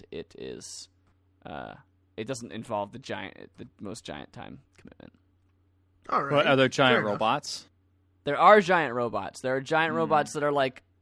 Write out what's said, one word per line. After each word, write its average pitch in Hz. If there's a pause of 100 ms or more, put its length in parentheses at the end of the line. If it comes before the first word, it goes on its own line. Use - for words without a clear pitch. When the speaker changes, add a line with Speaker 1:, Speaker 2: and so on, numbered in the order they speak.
(120)
Speaker 1:
it -
is, - (600)
uh, 60 (420)
it 110
doesn't 117
involve 104
the 120
giant, 98
the - (140)
most 101
giant 73
time 62 (180)
commitment. - (960)
Speaker 2:
All -
right. 139
Speaker 3:
What, 147
are 139
there 131
giant 127
Speaker 2:
Fair 113
enough. 104
Speaker 3:
robots? - (560)
Speaker 1:
There 143
are 202
giant 160
robots. 107
There 127
are 135
giant 160
Speaker 3:
Hmm. 160
Speaker 1:
robots 151
that 147
are 147
like 139 (180)